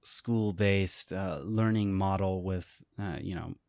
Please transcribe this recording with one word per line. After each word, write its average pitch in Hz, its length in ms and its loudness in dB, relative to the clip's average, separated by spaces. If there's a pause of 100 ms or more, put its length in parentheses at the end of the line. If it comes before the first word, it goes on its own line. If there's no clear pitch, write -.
school-based, 101 1080 0
uh, 92 300 -4
learning 110 500 2
model 95 500 2
with, 92 380 -4 (180)
uh, 92 220 -6
you 90 140 -6
know, 113 180 -6 (160)